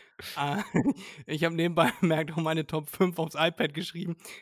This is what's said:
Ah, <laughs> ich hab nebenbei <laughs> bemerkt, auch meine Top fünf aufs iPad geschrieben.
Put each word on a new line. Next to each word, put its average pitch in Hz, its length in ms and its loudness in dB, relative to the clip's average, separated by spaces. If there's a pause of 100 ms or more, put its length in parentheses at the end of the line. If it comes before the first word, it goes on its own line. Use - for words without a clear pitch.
(340)
Ah, 143 300 0 (100)
<laughs> 269 220 4 (300)
ich 151 180 0
hab 165 80 2
nebenbei 165 440 4
<laughs> - 40 -18
bemerkt, 160 320 2
auch 156 60 -6
meine 160 280 0
Top 156 240 -4
fünf 180 280 2
aufs 160 180 -4
iPad 160 380 2
geschrieben. 170 420 -6 (260)